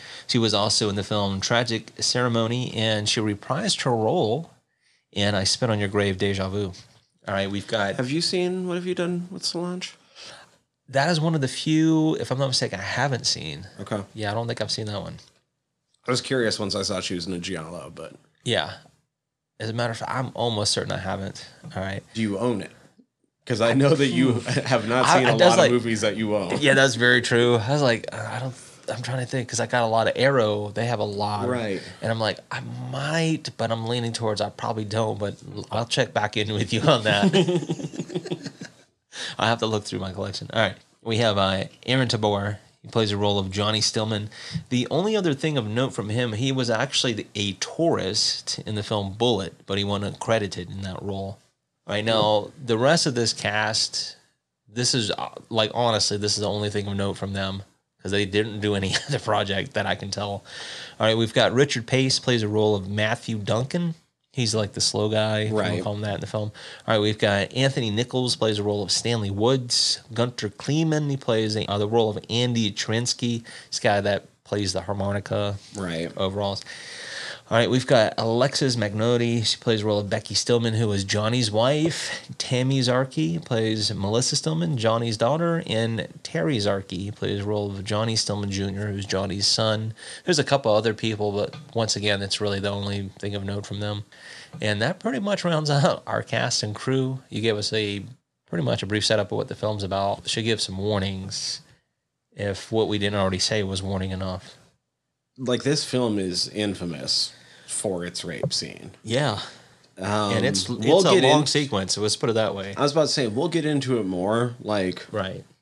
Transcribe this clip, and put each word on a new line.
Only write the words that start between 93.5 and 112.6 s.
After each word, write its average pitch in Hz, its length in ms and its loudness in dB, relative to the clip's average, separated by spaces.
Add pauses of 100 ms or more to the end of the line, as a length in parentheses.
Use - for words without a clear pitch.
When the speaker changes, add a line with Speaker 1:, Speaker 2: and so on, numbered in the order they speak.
Speaker 1:
from 101 160 -8
them. 104 240 -6 (560)
And 104 200 0
that 156 180 0
pretty 247 200 -2
much 202 240 -2
rounds 156 260 0
out 143 380 4
our 110 160 -2
cast 120 400 -2
and 107 100 -4
crew. 131 460 -2 (100)
You 110 120 -6
gave 110 160 2
us 107 160 -4
a 101 320 -2 (400)
pretty 170 180 -2
much 117 180 0
a - 40 -6
brief 104 200 0
setup 104 240 2
of 110 80 -4
what 107 120 -4
the 101 60 -8
film's 104 280 -4
about. 98 460 -2
Should 113 160 -2
give 113 160 0
some 95 160 -6
warnings 98 800 -2 (720)
if 101 400 -6
what 110 160 4
we 104 100 0
didn't 101 220 2
already 95 200 2
say 110 220 2
was 95 220 -4
warning 95 280 -2
enough. 92 440 -8 (800)
Speaker 2:
Like, 120 260 -2
this 143 200 0
film 120 340 0
is 92 300 -2
infamous 90 840 -4 (340)
for 90 380 -4
its - 200 -8
rape - 280 -4
scene. - 380 -8 (120)
Speaker 1:
Yeah. 117 360 0 (580)
Speaker 2:
Um, 104 360 0
Speaker 1:
And 113 120 2
it's, 131 240 0
it's - 0 -
Speaker 2:
we'll 135 380 6
Speaker 1:
a - 80 8
Speaker 2:
get 165 80 6
Speaker 1:
long 147 180 8
Speaker 2:
in- 135 60 0
Speaker 1:
sequence, 120 480 0
so 101 60 -2
let's 104 160 0
put 127 120 0
it 110 40 4
that 110 200 2
way. 98 220 -8